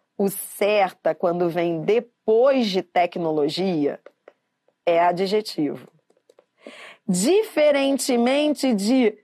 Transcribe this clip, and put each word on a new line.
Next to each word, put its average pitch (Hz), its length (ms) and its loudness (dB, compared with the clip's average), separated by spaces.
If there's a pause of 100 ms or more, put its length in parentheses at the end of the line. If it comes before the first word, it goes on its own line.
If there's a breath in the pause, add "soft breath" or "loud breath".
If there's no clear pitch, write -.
(180)
O 196 120 0
certa, 190 840 -2
quando 175 340 -2
vem 165 340 -2
depois 233 840 0
de 185 140 -2
tecnologia, 160 1160 -2 (840)
é 170 140 2
adjetivo. 175 880 -2 (1200 loud breath)
Diferentemente 277 1700 0
de 214 500 2